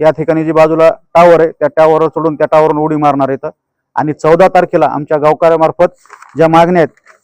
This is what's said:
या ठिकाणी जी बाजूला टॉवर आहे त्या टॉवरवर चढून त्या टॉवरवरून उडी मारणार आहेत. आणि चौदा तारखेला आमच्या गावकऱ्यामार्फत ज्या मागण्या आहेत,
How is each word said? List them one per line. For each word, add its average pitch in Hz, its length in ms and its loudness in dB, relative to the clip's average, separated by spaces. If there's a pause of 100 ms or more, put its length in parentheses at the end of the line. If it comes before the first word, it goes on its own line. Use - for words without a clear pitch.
या 156 100 0
ठिकाणी 160 340 -4
जी 160 80 -4
बाजूला 160 380 2 (240)
टॉवर 170 260 4
आहे 160 100 0
त्या - 260 -4
टॉवरवर 160 320 2
चढून 156 260 -6
त्या 151 180 -4
टॉवरवरून 156 260 2
उडी 151 180 -4
मारणार 139 320 -2
आहेत. 135 180 -8 (480)
आणि 147 180 -4
चौदा 170 360 0
तारखेला 175 380 0
आमच्या 151 320 -4
गावकऱ्यामार्फत 160 680 0 (480)
ज्या 160 120 2
मागण्या 170 340 2
आहेत, 143 60 0 (360)